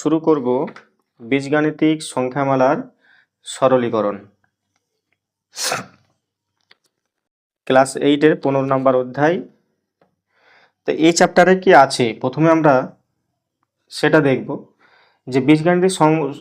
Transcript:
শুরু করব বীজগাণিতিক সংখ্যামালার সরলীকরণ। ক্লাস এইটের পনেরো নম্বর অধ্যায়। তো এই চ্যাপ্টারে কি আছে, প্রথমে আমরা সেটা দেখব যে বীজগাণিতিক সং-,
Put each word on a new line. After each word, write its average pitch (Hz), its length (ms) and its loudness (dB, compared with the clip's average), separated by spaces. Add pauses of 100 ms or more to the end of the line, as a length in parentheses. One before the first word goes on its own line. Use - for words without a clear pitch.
শুরু 156 200 -2
করব 147 480 -2 (600)
বীজগাণিতিক 151 720 -2
সংখ্যামালার 135 760 -2 (680)
সরলীকরণ। 117 720 -2 (3500)
ক্লাস 135 300 0
এইটের 147 460 2
পনেরো 139 240 -2
নম্বর 135 300 0
অধ্যায়। 139 460 -2 (1400)
তো 147 80 -4
এই 165 200 2
চ্যাপ্টারে 180 480 4
কি 185 140 6
আছে, 135 320 4 (140)
প্রথমে 151 300 0
আমরা 160 440 2 (920)
সেটা 156 320 2
দেখব 131 280 0 (800)
যে 131 120 -2
বীজগাণিতিক 175 580 2
সং-, 156 420 0